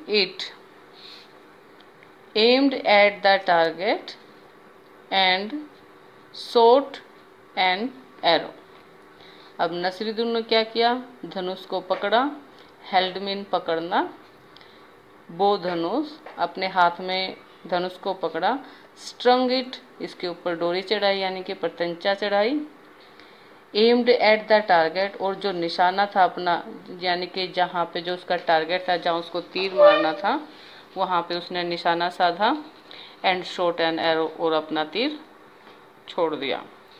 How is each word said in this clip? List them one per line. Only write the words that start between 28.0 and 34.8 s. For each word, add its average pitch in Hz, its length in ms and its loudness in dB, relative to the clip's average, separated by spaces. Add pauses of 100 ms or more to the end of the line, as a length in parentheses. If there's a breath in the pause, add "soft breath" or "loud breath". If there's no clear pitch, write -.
जो 175 140 -4
उसका 180 220 -4
टारगेट 170 520 0
था, 180 80 2
जहाँ 170 220 -2
उसको 170 220 -6
तीर 185 340 -6
मारना 190 380 6
था, 226 360 -4 (480 loud breath)
वहाँ 185 260 0
पे 175 120 -6
उसने 175 280 -6
निशाना 175 460 0
साधा, 185 480 0 (720 loud breath)
and 185 180 0
shot 175 320 -2
an 165 220 0
arrow, 160 420 0
और 160 120 0
अपना 156 320 -2